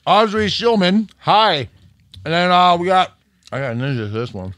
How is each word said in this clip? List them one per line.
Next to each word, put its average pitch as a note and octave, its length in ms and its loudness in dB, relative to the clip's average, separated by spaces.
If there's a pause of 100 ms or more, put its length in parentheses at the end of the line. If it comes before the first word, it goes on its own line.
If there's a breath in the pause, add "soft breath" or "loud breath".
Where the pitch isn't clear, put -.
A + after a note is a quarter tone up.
Audrey G#3+ 420 2
Shillman, G3+ 680 0
hi. F3 500 0 (560)
And D#3 100 -4
then, F3+ 180 2
uh, F3+ 260 4
we F3 80 -4
got, F#3 320 0 (340)
I A#2+ 80 -6
got C3 160 -6
ninjas A#2+ 380 -4
this A#2 200 -6
one. F#2+ 240 -10